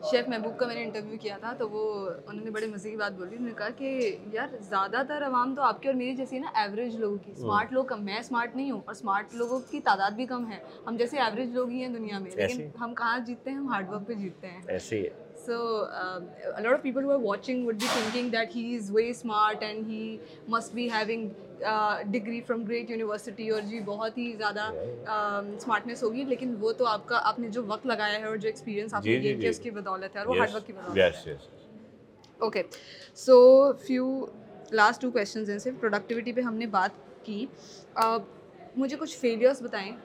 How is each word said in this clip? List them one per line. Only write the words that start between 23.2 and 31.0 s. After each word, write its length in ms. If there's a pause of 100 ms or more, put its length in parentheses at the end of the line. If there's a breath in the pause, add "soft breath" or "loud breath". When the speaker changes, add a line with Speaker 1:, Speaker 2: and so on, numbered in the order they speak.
Speaker 1:
اور 80
جی 240
بہت 320
ہی 200
زیادہ، 220
Speaker 2:
Yeah, 260
yeah۔ 560
Speaker 1:
um، 140
اسمارٹنیس 480
ہوگی، 200
لیکن 360
وہ 120
تو 140
آپ 220
کا، 160
آپ 160
نے 100
جو 180
وقت 180
لگایا 340
ہے 40
اور 140
جو 100
ایکسپیرینس 460
آپ 120
نے 60
Speaker 2:
جی، 80
جی، 100
Speaker 1:
گین 40
کیا 80
Speaker 2:
جی۔ 60
Speaker 1:
اس 120
کی 100
بدولت 460
ہے 40
اور 80
وہ 100
ہارڈ 100
Speaker 2:
Yes۔ 80
Speaker 1:
ورک 120
کی 60
بدولت 240
ہے۔ 60